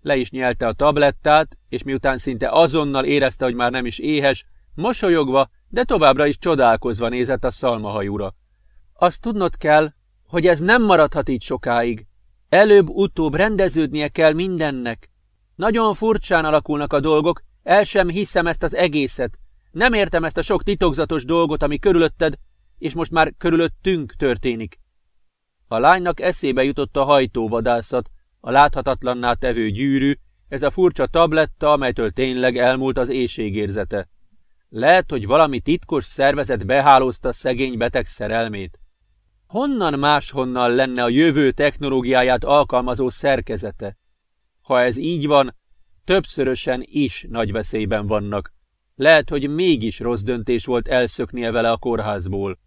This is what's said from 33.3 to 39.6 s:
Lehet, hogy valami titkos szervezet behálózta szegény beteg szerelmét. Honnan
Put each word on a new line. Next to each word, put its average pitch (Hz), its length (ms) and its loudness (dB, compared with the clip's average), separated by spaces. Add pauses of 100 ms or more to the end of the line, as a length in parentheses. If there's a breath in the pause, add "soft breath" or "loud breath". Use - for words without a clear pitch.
Lehet, 156 420 2
hogy 120 160 -4
valami 139 340 2
titkos 151 440 -2
szervezet 135 640 -2
behálózta 131 640 4
szegény 127 460 -4
beteg 117 280 -2
szerelmét. 104 760 -6 (640)
Honnan 214 520 -2